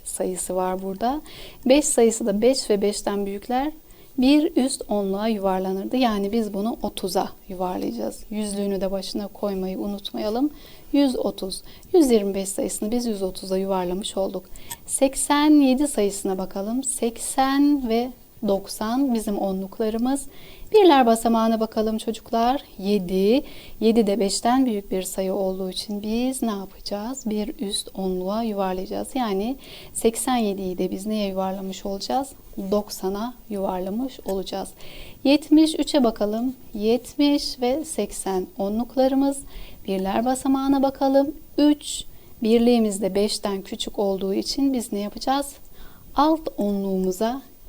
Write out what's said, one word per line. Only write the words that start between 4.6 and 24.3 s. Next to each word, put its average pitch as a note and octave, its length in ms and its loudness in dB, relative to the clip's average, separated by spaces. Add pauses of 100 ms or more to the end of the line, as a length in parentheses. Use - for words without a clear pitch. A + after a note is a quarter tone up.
onluğa G3+ 380 0
yuvarlanırdı. F#3+ 720 0
Yani G#3 340 2
biz G#3+ 220 0
bunu G#3+ 280 -2
otuza F#3+ 480 -2 (200)
yuvarlayacağız. G3 800 -6
Yüzlüğünü G3+ 520 -2
de F#3+ 100 -2
başına G3 360 -6
koymayı F#3+ 520 -4
unutmayalım. G#3+ 680 -4 (440)
Yüz C#4 260 2
otuz. G3 420 -6 (320)
Yüz D4+ 180 8
yirmi G3+ 240 4
beş F#3+ 140 -4
sayısını G#3 420 -4
biz A#3+ 140 0
yüz G3+ 180 -2
otuza F#3+ 340 -4
yuvarlamış F#3+ 600 -2
olduk. G3 280 -4 (400)
Seksen D4 760 4
yedi C4+ 260 4
sayısına G3 500 0
bakalım. G3+ 460 -4
Seksen C4+ 1080 2
ve A#3+ 220 0 (360)
doksan A3+ 640 0
bizim G#3+ 240 -2
onluklarımız. A3 880 -2 (480)
Birler D#4 300 10
basamağına A3+ 540 4
bakalım A3 380 0
çocuklar. A#3 640 0 (160)
Yedi. G3 640 2 (360)
Yedi A3 280 6
de G3+ 120 0
beşten A#3 460 2